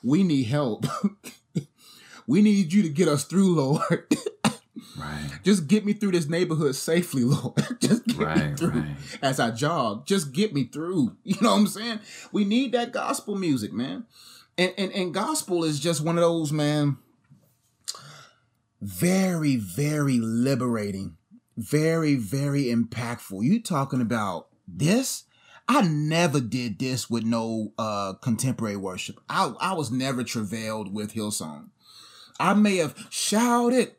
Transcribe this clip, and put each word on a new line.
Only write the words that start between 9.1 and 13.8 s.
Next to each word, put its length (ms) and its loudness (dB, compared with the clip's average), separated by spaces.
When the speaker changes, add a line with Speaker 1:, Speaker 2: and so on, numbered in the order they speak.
Speaker 1:
as 180 0
I 100 2
jog. 560 -2
Just 260 0
get 220 0
me 100 2
through. 560 -2
<laughs> 40 -20
You 180 0
know 80 4
what 80 4
I'm 80 6
saying? 340 -6
We 120 2
need 280 0
that 200 -2
gospel 440 -4
music, 360 -2
man. 340 -6